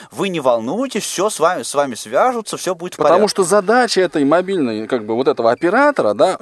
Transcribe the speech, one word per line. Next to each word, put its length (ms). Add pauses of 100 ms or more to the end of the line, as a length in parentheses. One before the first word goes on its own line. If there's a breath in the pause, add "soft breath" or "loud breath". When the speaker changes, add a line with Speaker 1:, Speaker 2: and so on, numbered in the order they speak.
(100)
Speaker 1:
вы 200
не 100
волнуйтесь, 640
все 260
с 80
вами, 240
с 120
вами 200
свяжутся, 600
все 180
будет 200
в 20
Speaker 2:
Потому 200
Speaker 1:
порядке". 140
Speaker 2:
что 140
задача 560
этой 240
мобильной, 640
как 180
бы, 80
вот 140
этого 240
оператора, 600
да, 280